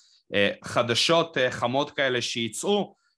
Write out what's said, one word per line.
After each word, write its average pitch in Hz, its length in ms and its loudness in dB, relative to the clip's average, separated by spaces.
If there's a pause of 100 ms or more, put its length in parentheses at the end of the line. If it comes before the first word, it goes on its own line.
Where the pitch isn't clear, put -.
(340)
אה, 101 160 4 (140)
חדשות, 160 760 2
אה, 127 140 2
חמות 127 400 -2
כאלה 127 300 0
שיצאו, 160 760 -2 (220)